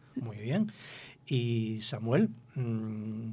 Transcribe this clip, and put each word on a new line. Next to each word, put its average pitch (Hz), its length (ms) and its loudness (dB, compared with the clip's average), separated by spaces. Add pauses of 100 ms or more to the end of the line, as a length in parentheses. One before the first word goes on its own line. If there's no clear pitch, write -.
(160)
Muy 113 220 -4
bien. 139 340 0 (540)
Y 117 560 2
Samuel, 131 480 4 (260)
mm, 110 760 -2